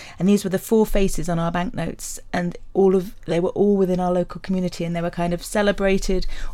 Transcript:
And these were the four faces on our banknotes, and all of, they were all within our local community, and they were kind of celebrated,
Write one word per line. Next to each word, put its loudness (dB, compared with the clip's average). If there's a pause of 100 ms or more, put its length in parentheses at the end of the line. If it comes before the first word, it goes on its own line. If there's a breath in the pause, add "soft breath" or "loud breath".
(200 loud breath)
And 2
these 4
were -4
the -2
four 4
faces 2
on 0
our -2
banknotes, -6 (140)
and -2 (160)
all 6
of, -2 (100)
they 0
were 0
all 2
within 2
our 2
local -2
community, -2
and -4
they -2
were -2
kind -2
of -6
celebrated, 2 (280 loud breath)